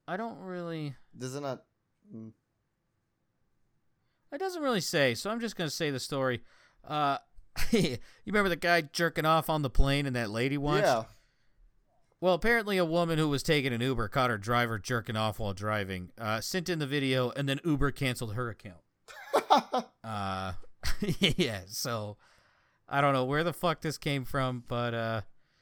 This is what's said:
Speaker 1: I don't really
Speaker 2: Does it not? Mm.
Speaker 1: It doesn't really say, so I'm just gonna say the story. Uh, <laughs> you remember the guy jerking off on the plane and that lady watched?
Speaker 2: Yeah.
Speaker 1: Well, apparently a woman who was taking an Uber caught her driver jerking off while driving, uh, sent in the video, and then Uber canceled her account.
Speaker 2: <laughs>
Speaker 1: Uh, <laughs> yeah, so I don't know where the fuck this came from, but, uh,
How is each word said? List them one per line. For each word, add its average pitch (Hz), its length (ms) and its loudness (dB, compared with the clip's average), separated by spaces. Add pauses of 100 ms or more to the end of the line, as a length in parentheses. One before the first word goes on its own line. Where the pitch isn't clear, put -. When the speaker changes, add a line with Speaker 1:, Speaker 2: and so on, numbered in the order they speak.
Speaker 1:
I - 100 -6
don't 226 220 -8
really 165 560 -8 (220)
Speaker 2:
Does 127 180 -8
it 147 60 -6
not? 135 220 -6 (520)
Mm. 110 160 -14 (2000)
Speaker 1:
It 294 60 -10
doesn't 359 240 -4
really 247 200 0
say, 135 340 2
so - 160 -6
I'm 233 80 -4
just 226 160 -6
gonna 165 160 -4
say 156 180 -2
the 135 100 -4
story. 131 420 -2 (460)
Uh, 147 300 0 (280)
<laughs> - 260 4
you 160 260 4 (300)
remember 196 220 2
the 170 60 0
guy 170 260 2
jerking 160 440 -2
off 160 240 4
on 156 140 2
the 139 80 0
plane 139 340 6
and 131 100 -2
that 120 140 -2
lady 127 280 0
watched? 147 280 2
Speaker 2:
Yeah. 123 180 4 (1200)
Speaker 1:
Well, 180 140 4
apparently 208 420 2
a 180 80 4
woman 165 320 2
who 156 120 4
was 139 120 0
taking 139 320 2
an 117 80 -2
Uber 120 280 0
caught 127 200 2
her 113 80 0
driver 113 400 0
jerking 113 380 -4
off 107 240 0
while 101 140 -2
driving, 95 680 -4
uh, 110 220 -2
sent 175 280 -4
in 170 100 0
the 151 60 0
video, 131 460 0
and 139 160 -4
then 139 160 -2
Uber 143 280 2
canceled 123 440 -4
her 123 140 -4
account. 95 320 -16 (520)
Speaker 2:
<laughs> - 520 2 (180)
Speaker 1:
Uh, 95 500 -4 (380)
<laughs> - 280 0
yeah, 131 480 2
so 107 500 -6 (680)
I 139 140 0
don't 143 120 4
know 127 120 2
where 143 180 0
the 131 100 -2
fuck 165 280 -2
this 156 160 -4
came 139 280 -4
from, 127 420 -2
but, 120 280 -2
uh, 113 260 -2 (400)